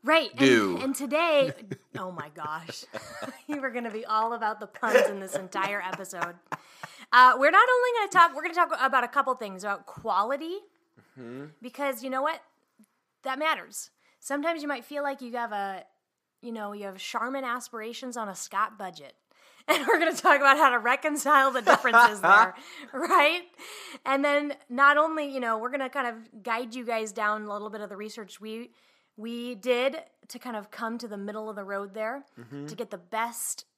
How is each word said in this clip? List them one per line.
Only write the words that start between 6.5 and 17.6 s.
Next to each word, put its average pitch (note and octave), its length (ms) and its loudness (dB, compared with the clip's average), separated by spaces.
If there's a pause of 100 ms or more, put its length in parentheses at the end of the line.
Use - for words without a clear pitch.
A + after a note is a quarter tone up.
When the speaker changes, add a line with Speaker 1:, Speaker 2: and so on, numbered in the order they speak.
Speaker 1:
Uh, B3+ 260 10
we're C#4+ 140 4
not G#4 180 8
only B4 200 4 (100)
gonna G4+ 120 -2
talk, E4+ 240 6
we're D4+ 60 -6
gonna E4+ 120 -6
talk E4+ 180 2 (100)
about B3+ 220 2
a A#3+ 60 -4
couple C4 260 0
things, G3 300 -12
about G3+ 200 -6
quality, B3+ 720 -2 (640)
Speaker 2:
Mm-hmm. B2+ 260 -12 (160)
Speaker 1:
because B3 420 -6
you C4+ 60 -8
know C4 140 -4
what? - 180 -2 (840)
That C4 140 -4
matters. A#3 540 -6 (280)
Sometimes D4 440 -4
you D4 40 -8
might C4 160 -6
feel C#4+ 200 -8
like C4+ 180 -6
you A#3+ 120 -12
have A#3 180 -6
a, G3 320 -8 (580)
you A#3+ 100 -12
know, G#3+ 200 -8
you G3+ 140 -12
have F#3+ 120 -12
Charmin B3+ 460 -6
aspirations A#3+ 760 -10